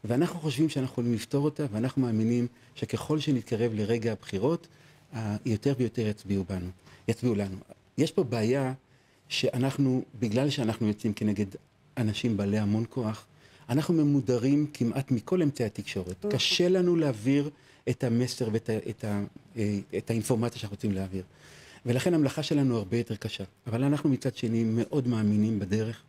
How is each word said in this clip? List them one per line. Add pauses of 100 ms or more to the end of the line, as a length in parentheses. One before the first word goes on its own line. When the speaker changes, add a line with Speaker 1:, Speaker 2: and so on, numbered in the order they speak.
Speaker 1:
ואנחנו
חושבים
שאנחנו
יכולים
לפתור
אותה,
ואנחנו
מאמינים (280)
שככל
שנתקרב
לרגע
הבחירות, (460)
ה-, (100)
יותר
ויותר
יצביעו
בנו, (380)
יצביעו
לנו. (420)
יש
פה
בעיה (560)
שאנחנו, (160)
בגלל
שאנחנו
יוצאים
כנגד (520)
אנשים
בעלי
המון
כוח, (440)
אנחנו
ממודרים
כמעט
מכל
אמצעי
התקשורת.
Speaker 2:
נכון.
Speaker 1:
קשה
לנו
להעביר (400)
את
המסר
ואת
ה-,
את
ה-, (340)
אה, (180)
את
האינפורמציה
שאנחנו
רוצים
להעביר. (640)
ולכן
המלאכה
שלנו
הרבה
יותר
קשה. (240)
אבל
אנחנו
מצד
שני
מאוד
מאמינים
בדרך